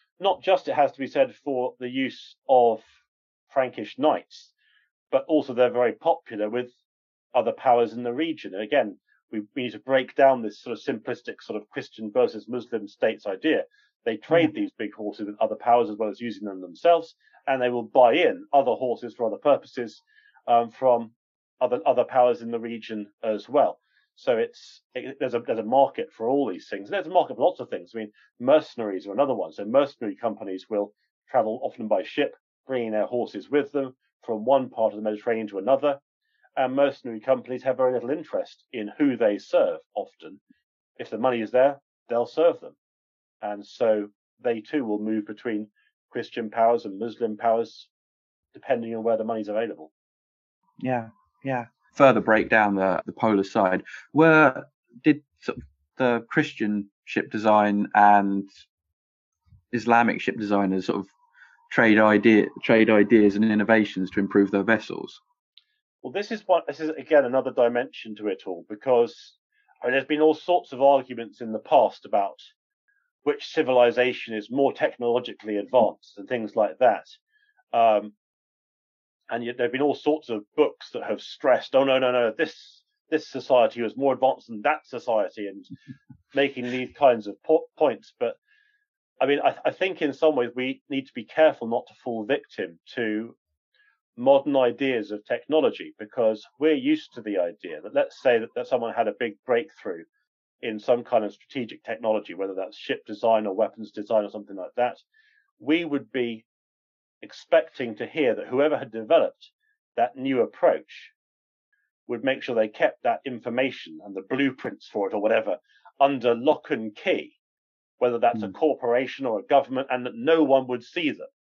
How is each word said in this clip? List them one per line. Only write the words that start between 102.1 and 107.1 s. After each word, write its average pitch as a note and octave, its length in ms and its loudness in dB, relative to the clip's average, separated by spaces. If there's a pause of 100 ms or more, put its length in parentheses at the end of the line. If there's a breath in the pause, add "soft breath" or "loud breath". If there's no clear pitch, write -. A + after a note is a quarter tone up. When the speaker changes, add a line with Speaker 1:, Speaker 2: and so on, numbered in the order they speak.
Speaker 1:
whether F#2+ 180 -6
that's F#2 240 -10
ship - 300 -8
design G#2+ 400 0
or F#2+ 80 -4
weapons G#2 360 -4
design G#2+ 320 -2
or G2 60 -10
something G#2 260 -16
like F#2 220 -12
that, B2 200 -2 (640)
we D#3 240 -2
would C#3 280 -6
be A#2 340 -6 (800)